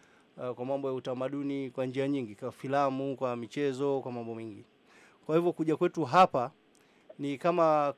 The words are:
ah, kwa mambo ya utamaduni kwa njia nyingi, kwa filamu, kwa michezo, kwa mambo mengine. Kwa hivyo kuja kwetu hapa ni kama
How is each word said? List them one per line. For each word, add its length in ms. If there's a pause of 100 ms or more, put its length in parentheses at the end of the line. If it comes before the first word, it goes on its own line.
(380)
ah, 160
kwa 100
mambo 240
ya 60
utamaduni 760
kwa 160
njia 220
nyingi, 260
kwa 180
filamu, 640
kwa 200
michezo, 640
kwa 120
mambo 220
mengine. 300 (600)
Kwa 100
hivyo 160
kuja 240
kwetu 280
hapa 480 (680)
ni 200
kama 600